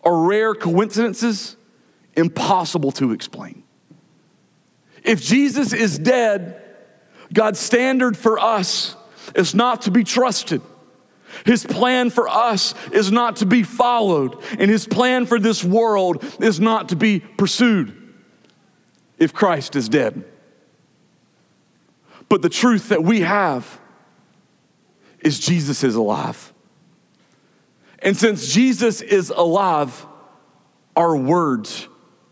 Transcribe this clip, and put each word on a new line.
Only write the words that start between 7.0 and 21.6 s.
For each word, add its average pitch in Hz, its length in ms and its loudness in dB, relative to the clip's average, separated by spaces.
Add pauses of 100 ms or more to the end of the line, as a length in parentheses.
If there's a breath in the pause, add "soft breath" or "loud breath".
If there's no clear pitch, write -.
God's 214 260 2
standard 254 580 0
for 220 220 2
us 208 560 -2 (400 loud breath)
is 175 220 0
not 240 260 0
to 202 80 -2
be 214 140 4
trusted. 226 580 -2 (840 loud breath)
His 233 200 2
plan 247 460 0
for - 180 0
us 220 460 0 (180 loud breath)
is 196 180 2
not 233 260 0
to 214 100 0
be 214 180 4
followed, 196 760 0 (180 loud breath)
and 196 120 4
his 220 160 0
plan 247 400 0
for 233 140 0
this 208 240 0
world 190 600 0 (160 loud breath)
is 196 200 2
not 220 300 0
to 180 60 -4
be 202 220 0
pursued 190 760 -2 (1200)
if 160 160 2
Christ 170 400 0
is 123 140 -2
dead. 113 360 -2 (2000 soft breath)